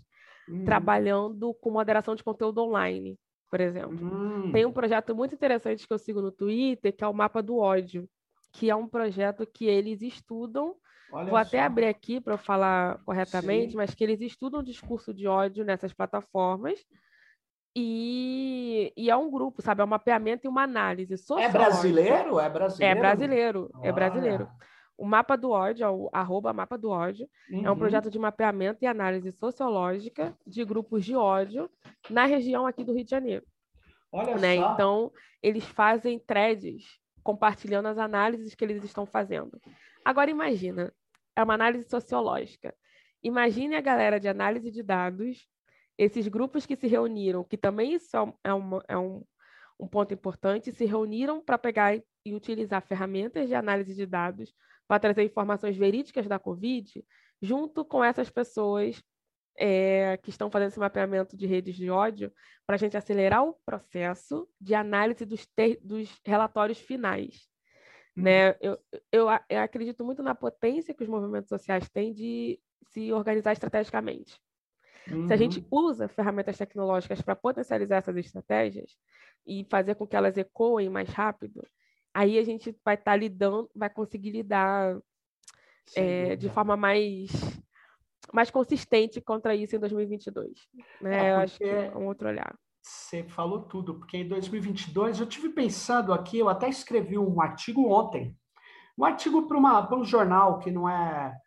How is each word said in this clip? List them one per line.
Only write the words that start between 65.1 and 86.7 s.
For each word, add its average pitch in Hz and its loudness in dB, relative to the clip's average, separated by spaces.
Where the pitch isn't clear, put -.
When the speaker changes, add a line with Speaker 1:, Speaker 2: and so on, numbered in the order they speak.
Speaker 2:
dos 208 -8
te-, 226 4
dos 214 -8
relatórios 214 0
finais, 208 -6
Speaker 1:
Uhum. 180 -4
Speaker 2:
né? 190 8
Eu, 196 -2
eu, 226 6
eu 208 0
acredito 233 -6
muito 262 -6
na 262 -2
potência 254 -2
que - -16
os 220 -4
movimentos 208 -4
sociais 190 -4
têm 214 -4
de 233 -6
se 220 -8
organizar 214 2
estrategicamente. - -4
Se 180 4
a 214 6
gente 214 2
Speaker 1:
Uhum. 320 4
Speaker 2:
usa 226 -2
ferramentas 202 -2
tecnológicas 190 -2
pra 196 -2
potencializar 220 0
essas 190 -2
estratégias 190 -4
e 196 -10
fazer 196 0
com 208 -8
que 208 -6
elas 196 2
ecoem 214 0
mais 190 -4
rápido, 208 -6
aí 202 4
a 220 4
gente 226 -6
vai 208 4
tá 208 2
lidando, 202 0
vai 208 -4
conseguir 208 -8
lidar, 196 0
Speaker 1:
Sem - -2
Speaker 2:
é, 180 2
Speaker 1:
dúvida. 180 0
Speaker 2:
de 196 -4
forma 208 0